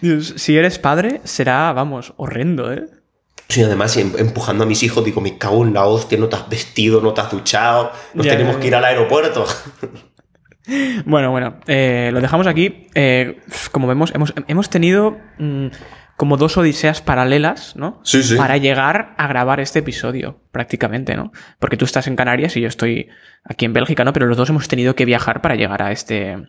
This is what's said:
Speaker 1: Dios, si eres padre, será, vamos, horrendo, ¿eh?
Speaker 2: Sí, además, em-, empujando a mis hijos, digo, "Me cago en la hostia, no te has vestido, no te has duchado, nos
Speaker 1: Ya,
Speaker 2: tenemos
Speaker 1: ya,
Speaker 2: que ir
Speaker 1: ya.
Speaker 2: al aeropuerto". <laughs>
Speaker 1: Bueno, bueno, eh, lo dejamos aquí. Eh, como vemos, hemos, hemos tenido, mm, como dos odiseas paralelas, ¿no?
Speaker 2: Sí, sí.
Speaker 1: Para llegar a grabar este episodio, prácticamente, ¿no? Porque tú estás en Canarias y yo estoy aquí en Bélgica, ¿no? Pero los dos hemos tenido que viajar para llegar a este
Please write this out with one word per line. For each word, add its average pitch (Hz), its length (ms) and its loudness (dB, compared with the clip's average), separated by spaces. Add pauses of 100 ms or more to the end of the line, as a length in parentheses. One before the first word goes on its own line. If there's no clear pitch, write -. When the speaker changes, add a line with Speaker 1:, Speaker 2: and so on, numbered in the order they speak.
Speaker 1:
Dios, 160 380 0
si 151 180 2
eres 175 220 2
padre, 185 460 0
será, 139 500 0
vamos, 131 420 -6
horrendo, 135 560 -4
¿eh? 311 140 -8 (640)
Speaker 2:
Sí, 120 120 4
además, 104 360 2
em-, 98 180 0
empujando 110 480 0
a - 20 0
mis 110 160 0
hijos, 117 220 0
digo, 107 160 -2
"Me 98 160 -6
cago 104 260 2
en 110 120 2
la 101 100 2
hostia, 110 320 2
no 110 140 0
te 101 60 -4
has - 120 -10
vestido, 110 540 0
no 110 100 2
te 107 80 -2
has 104 100 -4
duchado, 117 640 0 (220)
nos 160 100 0
Speaker 1:
Ya, 143 80 4
Speaker 2:
tenemos 120 220 2
Speaker 1:
ya, 135 80 -6
Speaker 2:
que 127 60 -2
ir 123 40 2
Speaker 1:
ya. 123 60 4
Speaker 2:
al 123 80 2
aeropuerto". 127 600 2
<laughs> - 680 -14 (920)
Speaker 1:
Bueno, 143 260 2
bueno, 123 360 -4
eh, 127 460 2
lo 123 100 0
dejamos 160 240 2
aquí. 170 480 0
Eh, 127 440 2 (320)
como 135 160 0
vemos, 143 280 0
hemos, 151 180 0 (160)
hemos 180 220 0
tenido, 196 480 2 (200)
mm, 143 280 -4 (500)
como 143 200 2
dos 151 200 2
odiseas 156 460 2
paralelas, 143 720 0
¿no? 160 280 -10
Speaker 2:
Sí, 135 180 2
sí. 117 140 2
Speaker 1:
Para 131 200 4
llegar 139 640 0
a 151 80 0
grabar 131 340 0
este 139 200 -2
episodio, 131 600 -6 (120)
prácticamente, 120 640 -4
¿no? - 160 -8 (260)
Porque 127 180 -2
tú 117 80 0
estás 127 220 -2
en 131 100 -4
Canarias 127 400 0
y 123 40 -2
yo 117 80 -2
estoy 117 400 -4 (360)
aquí - 200 -4
en 113 80 -2
Bélgica, 127 320 0
¿no? 135 80 2
Pero 135 140 2
los 120 100 2
dos 123 140 2
hemos 151 180 0
tenido 127 260 2
que 127 100 2
viajar 117 380 0
para 151 140 0
llegar 101 260 -2
a 101 100 -2
este 101 420 -6 (140)